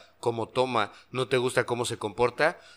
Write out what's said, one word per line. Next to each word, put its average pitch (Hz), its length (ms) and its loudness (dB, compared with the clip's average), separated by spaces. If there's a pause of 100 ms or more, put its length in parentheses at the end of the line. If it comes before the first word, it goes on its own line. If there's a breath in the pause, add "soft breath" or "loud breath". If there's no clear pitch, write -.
(200 loud breath)
cómo 117 300 0
toma, 123 420 0 (180 soft breath)
no 123 160 -4
te 123 100 0
gusta 123 300 2
cómo 120 180 -2
se 113 120 -6
comporta, 120 640 0 (160 soft breath)